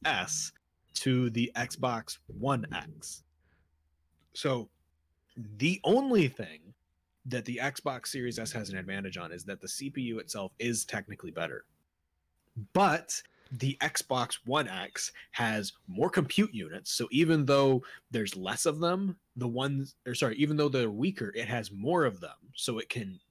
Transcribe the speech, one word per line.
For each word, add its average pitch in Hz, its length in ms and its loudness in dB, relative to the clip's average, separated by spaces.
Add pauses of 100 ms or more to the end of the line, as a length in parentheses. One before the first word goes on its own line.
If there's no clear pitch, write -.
S 104 460 0 (420)
to 127 380 2
the 117 240 0
Xbox 120 640 -2 (100)
One 117 460 -2
X. - 500 -10 (1080)
So 127 360 -2 (880)
the 170 260 2
only 226 440 6
thing 85 460 -10 (520)
that 123 200 -4
the 120 160 -4
Xbox 135 460 -4
Series 123 320 -4
S 110 120 -4
has 104 180 -6
an 95 80 -6
advantage 95 400 -6
on 85 140 -8
is 90 140 -12
that 98 160 -10
the 95 60 -12
C 139 220 -6
P 135 140 -6
U 113 160 -4
itself 98 400 -8
is 117 260 -2
technically 98 460 -8
better. 76 340 -6 (1080)
But 170 480 4 (300)
the 131 300 0
Xbox 127 640 0
One 131 220 2
X - 440 -6 (200)
has 110 420 0 (140)
more 113 220 0
compute 190 440 2
units, - 380 -8
so 117 200 -2
even 156 340 6
though 135 380 6 (260)
there's 107 260 -2
less 95 300 -2
of 156 140 2
them, 185 380 0 (180)
the 123 120 -2
ones, 135 480 -2 (120)
or 120 80 -2
sorry, 117 220 2
even 147 180 4
though 147 140 4
they're 123 200 2
weaker, 117 460 -2
it 113 120 -4
has 107 240 -2
more 139 340 2
of 95 160 0
them, 73 140 -12 (200)
so 123 240 -2
it - 100 -6
can 98 300 -6 (120)